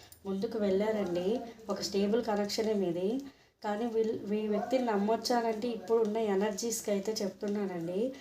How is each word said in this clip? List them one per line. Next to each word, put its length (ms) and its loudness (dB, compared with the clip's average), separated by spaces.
ముందుకు 320 -2
వెళ్ళారండి. 840 2
ఒక 120 -2
స్టేబుల్ 420 2
కనెక్షనే 500 0
మీది. 480 0
కానీ 220 -2
వీళ్ళు, 480 0
ఈ 140 0
వ్యక్తిని 380 2
నమ్మొచ్చానంటే 840 2
ఇప్పుడున్న 500 2
ఎనర్జీస్కి 760 0
అయితే 200 0
చెప్తున్నానండి, 1080 -2